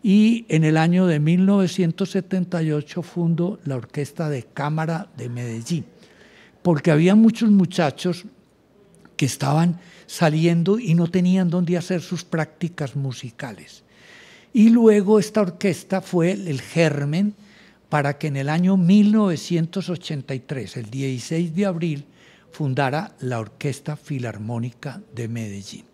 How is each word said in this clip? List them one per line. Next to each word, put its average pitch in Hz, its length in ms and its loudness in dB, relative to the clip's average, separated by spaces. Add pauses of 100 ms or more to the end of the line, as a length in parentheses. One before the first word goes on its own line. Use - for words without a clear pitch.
y 220 480 4
en 160 140 4
el 156 120 4
año 175 300 4
de 156 140 2
mil 175 260 2
novecientos 190 640 0
setenta 180 540 -4
y 156 80 0
ocho 151 320 -6
fundo 175 600 -2
la 135 120 -6
Orquesta 147 520 -8
de 139 140 -4
Cámara 160 760 -6
de 123 140 -10
Medellín, 120 560 -6 (760)
porque 170 260 2
había 165 240 6
muchos 220 380 4
muchachos 175 760 0 (880)
que 139 120 -2
estaban 160 520 0 (280)
saliendo 170 720 2
y 175 160 0
no 170 160 2
tenían 180 400 2
dónde 175 260 0
hacer 175 240 -4
sus - 240 -8
prácticas 156 680 -6
musicales. 120 880 -10 (680)
Y 226 180 8
luego 214 500 6
esta 214 220 0
orquesta 180 600 -4
fue 175 300 0
el, 196 160 -6
el 135 120 -6
germen 160 760 -2 (520)
para 143 300 0
que 160 100 -6
en 139 100 -4
el 135 120 -4
año 180 280 2
mil 202 340 4
novecientos 175 800 -2
ochenta 147 440 -8
y 131 60 -8
tres, 120 360 -10
el 113 140 -10
dieciséis 135 640 -6
de 202 140 0
abril, 165 380 -4 (460)
fundara 143 680 -2
la 127 200 -4
Orquesta 135 560 -8
Filarmónica 120 1040 -8 (120)
de 117 140 -8
Medellín. 107 680 -12